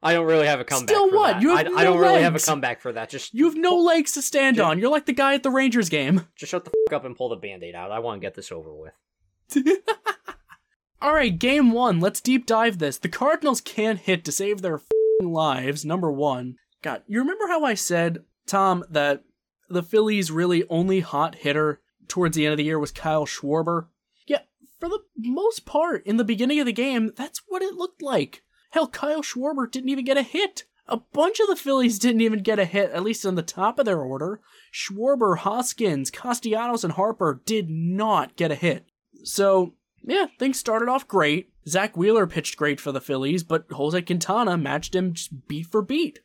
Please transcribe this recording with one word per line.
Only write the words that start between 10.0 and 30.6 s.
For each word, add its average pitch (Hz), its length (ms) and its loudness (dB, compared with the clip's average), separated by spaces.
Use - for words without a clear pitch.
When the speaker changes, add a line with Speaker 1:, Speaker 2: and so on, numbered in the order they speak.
Speaker 2:
All 302 120 2
right, 240 240 0
game 254 340 4
one. 233 280 2
Let's 202 200 0
deep 254 260 0
dive 226 320 2
this. 143 200 -2
The 180 100 -6
Cardinals 294 520 0
can't 214 400 -2
hit 180 240 -2
to 143 80 -6
save 196 300 -2
their 170 140 -2
f-ing 214 560 2
lives, 147 520 0
number 165 260 0
one. 131 460 -2
God, 135 240 -8
you 214 120 -2
remember 381 300 -2
how 330 160 0
I 247 100 2
said, 170 500 -2
Tom, 190 440 0
that 143 320 0
the 175 140 -2
Phillies' 208 480 0
really 170 380 2
only 185 320 2
hot 156 360 -2
hitter 151 440 -2
towards 170 280 0
the 151 100 2
end 151 60 2
of 151 60 -2
the 151 60 0
year 156 140 -2
was 147 140 -4
Kyle 156 340 -2
Schwarber? 165 640 -2
Yeah, 285 160 -2
for 339 80 -6
the 392 120 -4
most 311 500 -2
part, 302 400 -2
in 202 100 0
the 233 80 2
beginning 240 360 0
of 269 60 0
the 240 60 -2
game, 233 420 -2
that's - 320 -12
what 370 160 -6
it 381 120 -4
looked 359 280 -10
like. 240 400 -4
Hell, 320 180 0
Kyle 302 340 -4
Schwarber 269 480 -4
didn't 262 200 -6
even 269 140 -4
get 262 140 0
a 277 40 0
hit. 370 420 -4